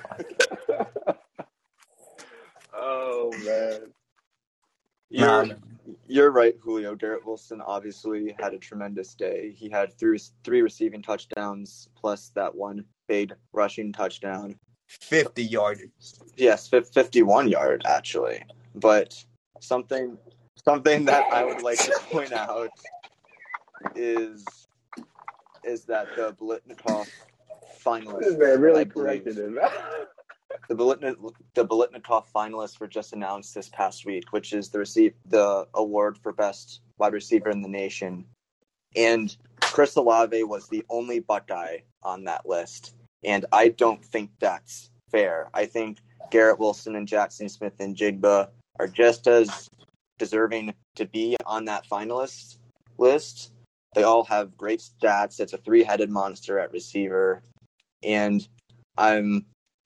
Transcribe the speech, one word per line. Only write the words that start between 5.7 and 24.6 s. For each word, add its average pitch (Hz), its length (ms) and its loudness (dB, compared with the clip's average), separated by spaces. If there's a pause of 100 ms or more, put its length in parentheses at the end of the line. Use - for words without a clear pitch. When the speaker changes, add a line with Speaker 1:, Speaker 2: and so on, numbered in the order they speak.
Speaker 2:
you're 143 240 6
right, 117 320 6
Julio. 107 320 -6
Garrett 107 320 -6
Wilson 110 340 -12
obviously 104 800 -8
had 101 140 -6
a 95 40 -12
tremendous 101 560 -12
day. 101 400 -8
He 107 140 -16
had 101 300 -4
three, 110 200 2 (260)
three 123 180 2
receiving 214 400 -2
touchdowns, - 920 -10
plus - 400 -6
that 98 200 -4
one 101 320 -10 (200)
big 101 280 -2 (180)
rushing 104 400 -2
touchdown. 98 640 -8 (320)
Speaker 3:
Fifty - 560 -2
yard. 104 380 -2 (540)
Speaker 2:
Yes, 117 320 4
fif-, 120 200 4
fifty-one 120 600 4
yard, 69 380 2
actually. 60 560 -2 (320)
But 107 480 2 (380)
something, 127 560 -6 (480)
something 147 400 4
that 143 280 4
I 123 120 2
would 127 180 -4
like 120 180 -2
to - 220 0
Speaker 3:
<laughs> - 80 -14
Speaker 2:
point 139 220 -4
out 110 380 -6 (1200)
is, 113 500 -4 (1160)